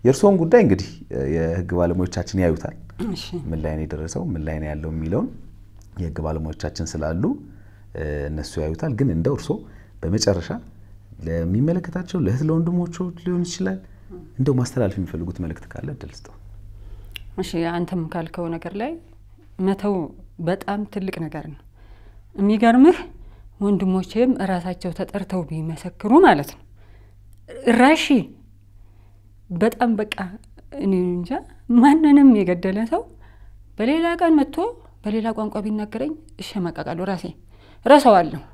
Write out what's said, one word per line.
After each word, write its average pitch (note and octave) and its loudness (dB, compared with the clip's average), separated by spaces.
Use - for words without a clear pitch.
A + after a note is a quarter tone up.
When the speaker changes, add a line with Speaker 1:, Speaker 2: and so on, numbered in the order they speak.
Speaker 1:
የእርስዎን F#3+ 4
ጉዳይ E3+ 6
እንግዲህ፣ G2+ 2
እ፣ - -6
የህግ E2 -2
ባለሙያዎቻችን F2 0
ያዩታል። E2 0
Speaker 2:
እሺ። G3+ -8
Speaker 1:
ምን D#2+ -6
ላይ D#2 -4
ነው D#2 -6
የደረሰው፣ D#2 -8
ምን F#2 -6
ላይ D#2 -6
ነው D#2 -6
ያለው D2+ -8
የሚለውን D#2+ -4
የህግ E2 -8
ባለሙያዎቻችን D#2 -6
ስላሉ፣ D#2 -4
እ፣ D#2+ -8
እነሱ D2+ -8
ያዩታል። D#2+ -4
ግን B2+ 0
እንደው E2 0
እርስዎ - -6
በመጨረሻ F2 -2
ለሚመለከታቸው D#3+ -2
ለእህት B2 0
ለወንድሞቹ E3+ -2
ሊሆን F3+ -2
ይችላል F#3+ -4
እንደው C3 0
ማስተላለፍ B2 -2
የሚፈልጉት F2 -8
መልእክት E2 -8
ካለ - -12
እድል B2 -14
ስጠው። - -20
Speaker 2:
እሺ፣ F#3 -6
አንተም F3 -4
ካልከው E3+ -8
ነገር E3+ -8
ላይ A#3 -8
መተው G3 0
በጣም F#3+ -4
ትልቅ F#3+ -8
ነገር D3+ -10
ነው። C#3+ -16
የሚገርምህ A#3 6
ወንድሞቼም G3 0
እራሳቸው F3+ -4
ተጠርተው F#3+ -6
ቢመሰክሩ D#3+ -6
ማለት F#3+ 6
ነው። - -20
ራሺ C#4 6
በጣም G#3 0
በቃ G#3 -4
እኔ F#3+ -2
እንጃ F3 -4
ማንንም C#4+ 8
የገደለ F#3+ 0
ሰው E4 -2
በሌላ D4+ 0
ቀን E4+ 4
መጥቶ D4+ 2
በሌላ G#3+ -2
ቋንቋ G#3+ -6
ቢናገረኝ G#3+ -4
እሸማቀቃለሁ። E3+ -6
ራሴ F#3+ -6
እረሳዋለሁ። G3+ 6